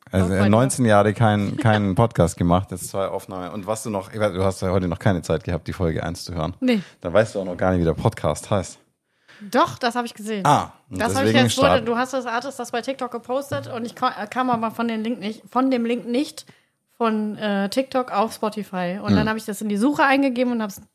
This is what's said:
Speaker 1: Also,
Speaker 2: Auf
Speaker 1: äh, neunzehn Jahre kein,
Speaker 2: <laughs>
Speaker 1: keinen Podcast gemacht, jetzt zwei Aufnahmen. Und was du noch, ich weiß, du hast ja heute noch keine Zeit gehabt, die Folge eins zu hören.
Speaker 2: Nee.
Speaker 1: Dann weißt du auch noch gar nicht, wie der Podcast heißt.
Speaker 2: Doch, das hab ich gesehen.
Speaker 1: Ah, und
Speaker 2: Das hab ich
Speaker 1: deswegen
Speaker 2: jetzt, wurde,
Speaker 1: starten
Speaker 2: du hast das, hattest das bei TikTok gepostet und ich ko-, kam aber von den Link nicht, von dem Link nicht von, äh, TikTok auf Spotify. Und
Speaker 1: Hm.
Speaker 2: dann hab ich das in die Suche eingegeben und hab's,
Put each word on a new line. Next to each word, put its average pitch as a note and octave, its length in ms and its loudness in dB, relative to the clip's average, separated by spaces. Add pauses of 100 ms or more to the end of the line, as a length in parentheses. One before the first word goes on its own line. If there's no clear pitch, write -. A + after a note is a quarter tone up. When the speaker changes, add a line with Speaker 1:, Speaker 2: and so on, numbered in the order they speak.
(120)
Speaker 1:
Also, F#2 200 2
Speaker 2:
Auf G2 140 2
Speaker 1:
äh, - 20 4
neunzehn B2 360 4
Jahre G#2 300 6
kein, G#2 420 2
Speaker 2:
<laughs> - 0 -
Speaker 1:
keinen G2+ 400 2
Podcast G2+ 400 2
gemacht, F2 340 2
jetzt - 200 -10
zwei F#2+ 180 -2
Aufnahmen. F#2 440 -8
Und G2+ 140 -10
was G#2+ 160 -4
du A#2+ 80 -6
noch, G2 220 -6
ich A2 80 -8
weiß, G#2 140 0
du F#2+ 100 0
hast F#2+ 180 0
ja F#2+ 80 -2
heute F#2 160 0
noch E2 140 -4
keine F2+ 220 2
Zeit E2 200 -2
gehabt, E2+ 240 -4
die E2 60 -6
Folge D#2+ 320 -2
eins F2 180 -8
zu F2 100 -12
hören. E2+ 280 -4
Speaker 2:
Nee. B3 180 2 (220)
Speaker 1:
Dann E2+ 120 -6
weißt A2 220 4
du G#2 60 -2
auch F#2+ 40 -4
noch F2+ 120 -6
gar F#2 160 2
nicht, F2+ 80 4
wie E2+ 40 2
der D#2+ 100 2
Podcast - 560 -2
heißt. F#2+ 280 -4 (720)
Speaker 2:
Doch, C#4+ 280 0
das A#3 180 -4
hab A#3+ 80 -2
ich A#3 100 -12
gesehen. G#3 320 -4
Speaker 1:
Ah, A2 240 4 (180)
und F#2 120 -8
Speaker 2:
Das G2 160 0
hab - 80 0
ich - 80 4
Speaker 1:
deswegen B3 140 6
Speaker 2:
jetzt, - 120 0
wurde, C4 80 4
Speaker 1:
starten F#3 200 4
Speaker 2:
du A#3 100 0
hast B3+ 160 -2
das, C4 140 -4
hattest B3+ 340 -6
das B3 100 -8
bei A#3 120 -4
TikTok C4 280 -6
gepostet C#4 560 -6
und A#3 180 -8
ich G#3+ 120 -12
ko-, B3+ 100 0 (240)
kam B3+ 200 -2
aber A3+ 200 0
von A3+ 160 -4
den A3+ 160 -2
Link A3+ 160 -4
nicht, G#3 320 -8
von C4 220 2
dem A#3 120 0
Link A#3+ 220 -2
nicht B3+ 400 -4 (500)
von, G#3+ 400 0
äh, G3+ 320 0
TikTok C4 420 -2
auf G#3 220 0
Spotify. F#3+ 680 -4
Und G#3 100 -2
Speaker 1:
Hm. G3 60 6
Speaker 2:
dann G#3+ 120 2
hab A3 80 0
ich A3 80 -8
das G#3 160 -8
in A3 80 -4
die G#3 80 0
Suche C#4+ 280 2
eingegeben C4+ 480 4
und A3+ 100 -2
hab's, G3+ 180 -8 (140)